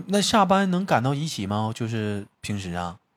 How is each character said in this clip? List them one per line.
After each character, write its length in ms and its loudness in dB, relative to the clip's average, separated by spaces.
那 140 2
下 260 4
班 240 4
能 160 0
赶 160 4
到 100 2
一 140 -2
起 200 -6
吗？ 280 0
就 120 -4
是 400 -4
平 180 -6
时 140 -8
啊。 260 -6